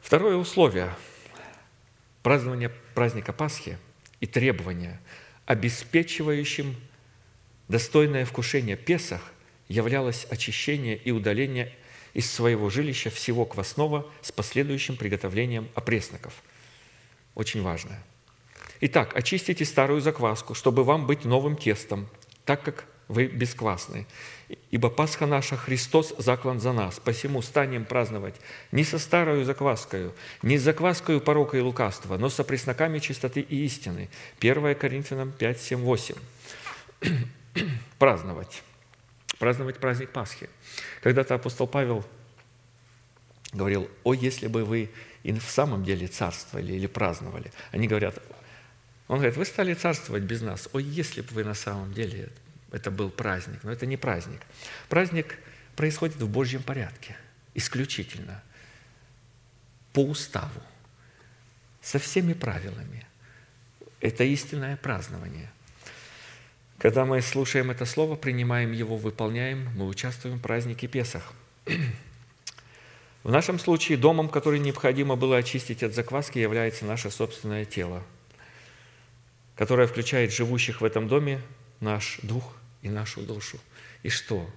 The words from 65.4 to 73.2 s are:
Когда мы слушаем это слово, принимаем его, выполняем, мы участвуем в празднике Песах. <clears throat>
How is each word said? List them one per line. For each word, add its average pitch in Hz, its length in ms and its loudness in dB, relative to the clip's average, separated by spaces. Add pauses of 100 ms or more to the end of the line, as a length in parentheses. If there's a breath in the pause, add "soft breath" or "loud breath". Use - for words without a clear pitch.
Когда 123 260 6
мы 131 160 4
слушаем 127 500 0
это 123 140 -4
слово, 156 300 0
принимаем 123 560 0
его, 113 260 -2
выполняем, 117 800 -4
мы 98 120 -4
участвуем 123 500 -6
в 123 40 -8
празднике 120 460 -4
Песах. 120 440 -4 (340)
<clears throat> - 1600 -8